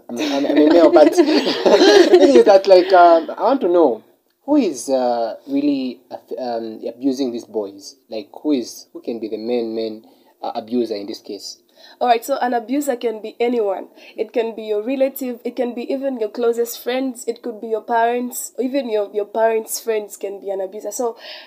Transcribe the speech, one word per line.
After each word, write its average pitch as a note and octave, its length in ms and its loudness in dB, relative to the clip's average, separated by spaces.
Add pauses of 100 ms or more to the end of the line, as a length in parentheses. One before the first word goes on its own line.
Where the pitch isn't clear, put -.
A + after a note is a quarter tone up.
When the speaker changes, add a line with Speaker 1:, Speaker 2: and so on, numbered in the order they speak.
Speaker 1:
I'm, - 100 -10
I'm, - 280 -2
I'm - 100 0
a G#3 160 6
male, E4 180 6
but D#4+ 220 8
<laughs> - 40 -4
the F4 920 4 (120)
thing C#4 180 6
is A3+ 100 8
that, G3 200 6
like, F#3 280 6
um, E3+ 420 6
I D#3 60 -10
want B3+ 180 0
to A3 80 0
know D#3 340 2 (420)
who D4 120 0
is, E3 320 -2
uh, A#2+ 480 -2 (100)
really, C#3 540 -4 (100)
uh, - 60 -14 (260)
um, A2+ 460 -8
abusing B2+ 420 -4
these A#2 140 -10
boys. G2+ 520 -10 (120)
Like, A2 220 -12 (120)
who D3+ 100 -2
is, A#2+ 420 -6
who E3+ 80 -20
can A#2 180 -10
be A2 80 -8
the G#2+ 80 -10
main, A2+ 400 -6
main, A2+ 300 -8 (360)
uh, A2+ 120 -8
abuser A2+ 420 -6
in G2+ 100 -12
this A2+ 140 -14
case? - 380 -16 (420)
Speaker 2:
All B3 80 0
right, A#3 160 0
so C4+ 160 -4
an B3 140 -2
abuser B3+ 420 -4
can A3+ 240 -6
be G#3 180 -14
anyone. A3+ 500 -2 (280)
It G#3+ 160 -6
can A3+ 240 -2
be A3 60 -12
your G#3+ 200 -4
relative, C4 600 -4
it B3 120 -8
can A#3+ 180 -4
be F#3+ 180 -8
even C4+ 260 -6
your G#3+ 120 -4
closest A#3 520 -4
friends, B3+ 460 -6
it - 140 -8
could A3 180 -10
be A3+ 80 -12
your G#3+ 140 -4
parents, A#3+ 760 -2
even B3+ 300 -4
your, G#3 240 -4
your G3+ 140 -4
parents' A3 520 -2
friends G#3+ 380 -6
can G3 240 -10
be F#3+ 80 -12
an G3 140 -6
abuser. G3+ 280 -10
So A#3 280 -6 (280)